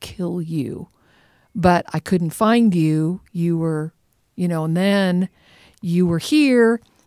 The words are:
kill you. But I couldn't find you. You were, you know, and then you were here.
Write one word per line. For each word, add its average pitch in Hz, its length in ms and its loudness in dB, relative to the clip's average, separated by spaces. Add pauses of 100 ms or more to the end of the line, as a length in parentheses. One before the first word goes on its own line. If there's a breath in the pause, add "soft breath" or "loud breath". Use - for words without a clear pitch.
kill 175 400 -8
you. 160 480 -8 (720)
But 175 360 2
I 160 60 -2
couldn't 175 300 -2
find 220 440 2
you. 156 480 0 (100)
You 170 240 -2
were, 160 380 -4 (400)
you 180 120 -4
know, 165 180 -2
and 160 120 -2
then 185 540 0 (500 soft breath)
you 175 260 0
were 170 120 0
here. 247 640 2 (260)